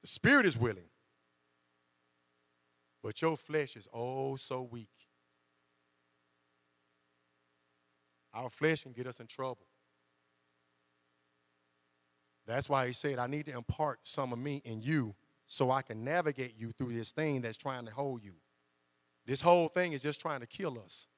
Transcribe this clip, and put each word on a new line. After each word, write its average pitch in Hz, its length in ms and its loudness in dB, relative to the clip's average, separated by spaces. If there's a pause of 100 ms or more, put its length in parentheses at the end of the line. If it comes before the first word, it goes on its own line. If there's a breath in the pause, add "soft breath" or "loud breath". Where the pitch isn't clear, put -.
The - 60 -12
spirit 247 400 8
is 127 100 4
willing, 107 320 0 (2250)
but 107 180 -4
your 160 160 4
flesh 151 380 -2
is 101 180 -16
oh 131 420 -2
so 131 280 -6
weak. 117 260 -12 (3500)
Our 120 160 -4
flesh 156 340 2
can 127 100 -16
get 123 120 -8
us 127 140 -10
in 113 80 -16
trouble. 131 400 -8 (2750)
That's 123 200 -2
why 135 200 4
he 127 60 -2
said, 135 260 -2
"I 123 80 0
need 147 180 -4
to 139 100 -10
impart 127 520 -4
some 127 260 -4
of 117 60 -6
me 139 260 -4
in 110 160 -8
you 123 340 -2 (300)
so - 240 2
I 131 140 2
can 110 200 -8
navigate 135 520 0
you 113 160 -6
through 120 220 -4
this 117 180 -4
thing 151 300 0
that's 113 160 -6
trying 127 280 -6
to 110 60 -14
hold 123 320 -4
you." 90 180 -18 (840)
This 135 160 -2
whole 175 260 8
thing 175 260 2
is 135 80 -4
just 147 180 -2
trying 147 200 -4
to 120 80 -10
kill 147 320 -6
us. - 280 -14 (100)